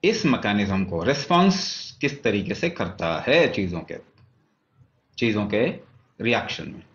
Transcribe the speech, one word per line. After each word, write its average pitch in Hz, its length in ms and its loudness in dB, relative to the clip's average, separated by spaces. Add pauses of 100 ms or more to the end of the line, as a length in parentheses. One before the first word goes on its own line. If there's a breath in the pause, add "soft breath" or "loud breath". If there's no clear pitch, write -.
इस 208 240 2
mechanism 104 580 2
को, 85 180 -4
response 175 880 2 (100)
किस 139 220 -2
तरीके 101 320 0
से 170 160 -2
करता 87 480 -2 (100)
है 151 240 4
चीजों 87 280 -4
के, 82 180 -10 (1200)
चीजों 107 280 0
के 107 200 2 (540)
reaction 110 480 -2
में 92 140 -14 (120)